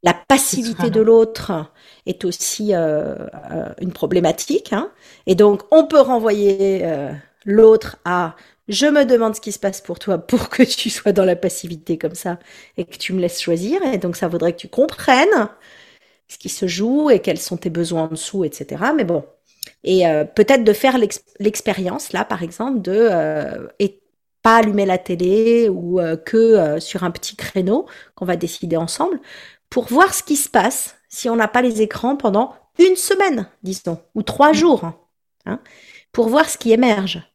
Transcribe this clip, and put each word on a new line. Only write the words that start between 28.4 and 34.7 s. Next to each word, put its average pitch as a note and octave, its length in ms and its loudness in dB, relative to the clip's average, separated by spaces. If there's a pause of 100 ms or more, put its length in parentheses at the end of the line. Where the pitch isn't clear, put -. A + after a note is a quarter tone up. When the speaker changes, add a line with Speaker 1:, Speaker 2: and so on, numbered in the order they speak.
Speaker 1:
ensemble C#4+ 420 -4 (520)
pour B3 140 -2
voir E4+ 280 2
ce - 100 -6
qui D4+ 120 -2
se - 140 -4
passe A#3 460 0 (140)
si - 180 -10
on A3+ 80 -2
n'a A3 120 0
pas B3 160 0
les A3 180 0
écrans A#3 340 -2
pendant A#3+ 380 0 (240)
une F#4 180 6
semaine, F4+ 520 0 (160)
disons, F3+ 360 -8 (140)
ou G#3+ 80 -4
trois D4 300 2
Speaker 2:
Mm. D4+ 40 4
Speaker 1:
jours, C#4+ 360 2 (560)